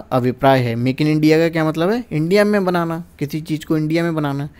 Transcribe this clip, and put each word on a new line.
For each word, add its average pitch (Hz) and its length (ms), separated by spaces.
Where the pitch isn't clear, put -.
अभिप्राय 127 480
है। 117 160
मेक 131 240
इन 151 80
इंडिया 156 300
का 165 100
क्या 160 160
मतलब 160 260
है? 240 220
इंडिया 175 320
में 208 200
बनाना, 170 380
किसी 151 220
चीज़ 156 260
को 160 120
इंडिया 160 240
में 170 120
बनाना। 143 340